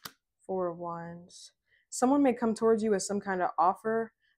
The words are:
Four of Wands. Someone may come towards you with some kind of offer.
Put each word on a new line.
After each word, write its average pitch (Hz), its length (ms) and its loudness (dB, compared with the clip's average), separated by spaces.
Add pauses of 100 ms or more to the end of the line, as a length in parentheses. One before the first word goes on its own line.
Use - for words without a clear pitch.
(460)
Four 185 220 -2
of 170 100 -8
Wands. 170 720 -12 (380)
Someone 277 320 2
may 262 100 4
come 226 220 0
towards 226 300 2
you 220 80 2
with 190 100 2
some 202 180 -2
kind 190 220 -4
of 175 160 0
offer. 220 540 0 (260)